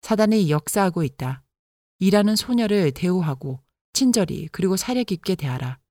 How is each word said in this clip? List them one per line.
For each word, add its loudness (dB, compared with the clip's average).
사단이 2
역사하고 0
있다. -6
일하는 4
소녀를 0
대우하고 -2
친절히 0
그리고 0
사려 -2
깊게 -4
대하라. -6